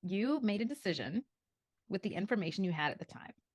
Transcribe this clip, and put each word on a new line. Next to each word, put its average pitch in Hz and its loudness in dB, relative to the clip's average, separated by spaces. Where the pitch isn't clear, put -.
You 208 2
made 208 2
a - 2
decision 180 -2
with 190 -2
the - -2
information 190 0
you 180 2
had 151 2
at - -6
the - -8
time. - -16